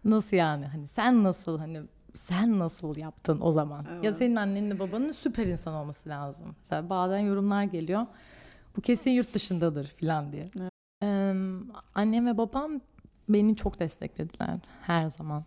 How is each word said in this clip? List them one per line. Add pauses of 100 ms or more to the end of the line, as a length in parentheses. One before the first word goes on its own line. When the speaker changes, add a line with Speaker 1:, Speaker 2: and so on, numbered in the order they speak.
Speaker 1:
Nasıl
yani?
Hani
sen
nasıl,
hani (340)
sen
nasıl
yaptın
o
zaman?
Speaker 2:
Evet.
Speaker 1:
Ya
senin
annenle
babanın
süper
insan
olması
lazım.
Mesela
bazen
yorumlar
geliyor. (680)
"Bu
kesin
yurt
dışındadır." (140)
falan
diye. (100)
Speaker 2:
Evet. (300)
Speaker 1:
Ee, (600)
annem
ve
babam (480)
beni
çok
desteklediler (240)
her
zaman.